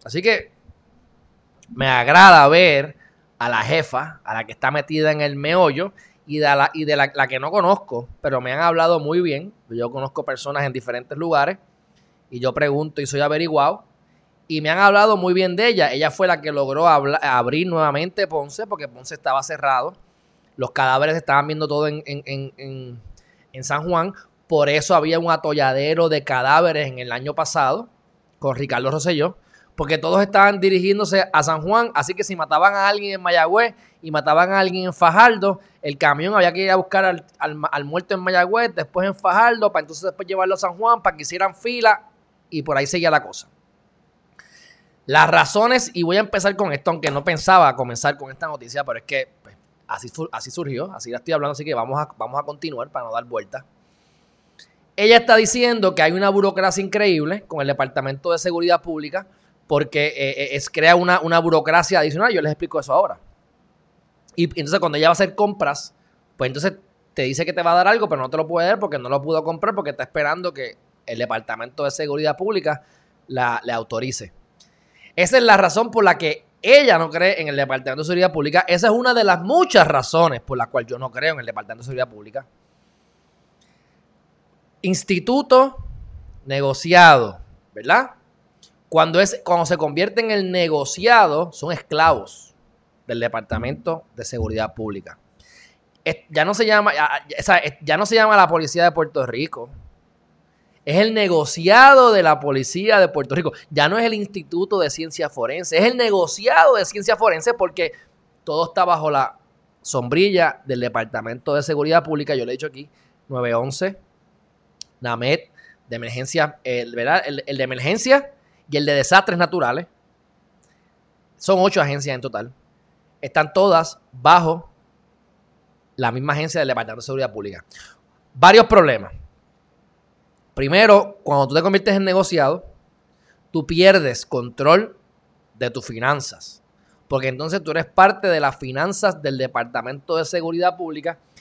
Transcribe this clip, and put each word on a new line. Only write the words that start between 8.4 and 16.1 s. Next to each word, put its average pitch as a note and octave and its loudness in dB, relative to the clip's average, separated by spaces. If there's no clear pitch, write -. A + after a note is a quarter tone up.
me B2+ -6
han C#3 -4
hablado E3 2
muy D#3 -2
bien. E3+ -6
Yo A#2 -6
conozco C3+ -10
personas C#3+ -6
en C3+ -6
diferentes B2 -10
lugares, D#3+ 0
y B2 -14
yo B2 -2
pregunto D3 -4
y C#3+ -6
soy C#3 -4
averiguado, D#3 0
y D#3 -6
me D3+ -4
han E3 0
hablado G3+ 6
muy F3+ 0
bien F3+ 0
de A3 0
ella. E3 2
Ella D3+ -2